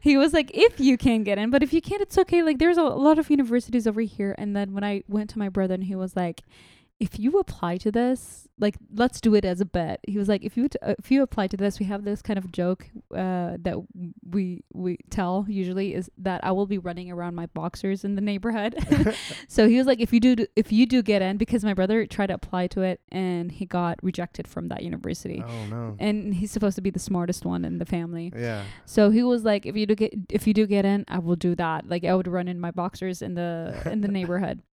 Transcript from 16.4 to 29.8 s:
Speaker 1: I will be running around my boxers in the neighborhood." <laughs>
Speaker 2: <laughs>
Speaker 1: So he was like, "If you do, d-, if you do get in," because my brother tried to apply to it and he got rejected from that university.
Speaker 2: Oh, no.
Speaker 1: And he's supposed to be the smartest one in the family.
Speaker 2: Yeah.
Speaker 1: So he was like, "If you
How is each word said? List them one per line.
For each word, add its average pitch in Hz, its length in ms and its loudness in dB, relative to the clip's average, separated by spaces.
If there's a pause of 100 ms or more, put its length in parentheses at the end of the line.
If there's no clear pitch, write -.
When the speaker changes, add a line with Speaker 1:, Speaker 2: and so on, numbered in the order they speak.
Speaker 1:
I 190 100 0
will 202 140 2
be 196 120 -2
running 180 320 -10
around 175 240 -6
my 170 120 -6
boxers 185 580 -4
in 202 100 -2
the 196 80 -2
neighborhood." 208 520 -2 (140)
<laughs> 294 320 4
Speaker 2:
<laughs> - 280 -14
Speaker 1:
So 220 200 6
he 233 100 8
was 254 80 4
like, 262 140 4
"If 233 120 2
you 233 80 8
do, 254 160 6
d-, 226 200 -2
if 214 160 2
you 233 140 8
do 240 160 4
get 202 200 2
in," 190 140 -2
because 220 280 0
my 208 100 2
brother 196 320 2
tried 196 220 -2
to 185 60 -2
apply 180 340 -4
to 190 140 -2
it 185 180 -2 (120)
and 175 400 -4
he 190 140 -8
got 175 360 -2
rejected 175 460 -6
from 170 200 -10
that - 140 -8
university. - 640 -8
Speaker 2:
Oh, 113 240 -8
no. 113 280 -8
Speaker 1:
And 208 360 -2
he's 190 160 -4
supposed 202 260 -2
to 196 60 -10
be 190 80 0
the 180 80 -6
smartest 180 480 -4
one 175 180 -4
in 170 140 -6
the 170 80 -6
family. 170 500 -6
Speaker 2:
Yeah. 113 280 -6 (220)
Speaker 1:
So 208 240 6
he 226 120 6
was 240 220 2
like, 208 220 0
"If 208 100 -8
you 214 100 0